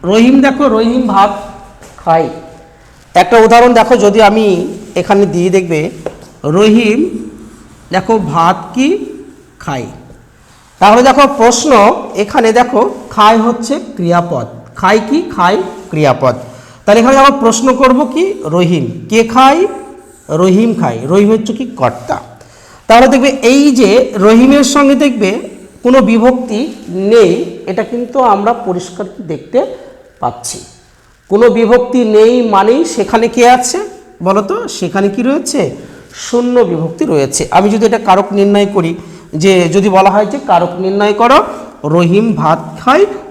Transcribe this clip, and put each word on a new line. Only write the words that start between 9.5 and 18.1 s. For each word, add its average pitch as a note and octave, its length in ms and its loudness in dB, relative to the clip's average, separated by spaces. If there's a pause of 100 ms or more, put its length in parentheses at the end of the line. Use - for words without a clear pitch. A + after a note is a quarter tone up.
খায়। C3 220 -8 (920)
তাহলে G#3 280 4
দেখো C4 140 4 (160)
প্রশ্ন A#3+ 320 2 (520)
এখানে A3+ 260 0 (100)
দেখো B3 220 0 (340)
খায় A3 300 4
হচ্ছে A#3 280 -4 (240)
ক্রিয়াপদ, E3+ 500 -2 (320)
খায় G#3 300 0
কি? C#4+ 80 -2 (180)
খায় D4 240 0 (320)
ক্রিয়াপদ। D3+ 440 0 (480)
তাহলে G#3 180 4
এখানে C4+ 200 4
আমরা C#4 220 4
প্রশ্ন A3+ 240 0 (140)
করব B3+ 180 2 (140)